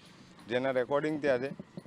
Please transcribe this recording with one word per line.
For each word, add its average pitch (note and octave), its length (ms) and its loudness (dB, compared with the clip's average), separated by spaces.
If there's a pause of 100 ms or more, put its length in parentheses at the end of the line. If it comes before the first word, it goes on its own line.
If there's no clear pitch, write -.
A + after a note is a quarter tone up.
(480)
જેના B2+ 220 2
રેકોર્ડિંગ C#3+ 520 0
ત્યાં C3+ 160 4
છે. C3+ 120 -4 (360)